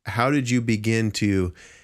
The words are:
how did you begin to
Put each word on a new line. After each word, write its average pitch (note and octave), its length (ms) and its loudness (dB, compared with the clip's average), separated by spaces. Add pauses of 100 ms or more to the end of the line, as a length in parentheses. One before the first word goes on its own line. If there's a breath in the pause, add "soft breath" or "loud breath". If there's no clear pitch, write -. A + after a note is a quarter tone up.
how A#2 260 -2
did C3+ 200 0
you B2 100 2
begin A2+ 520 0
to F#2+ 400 0 (320 loud breath)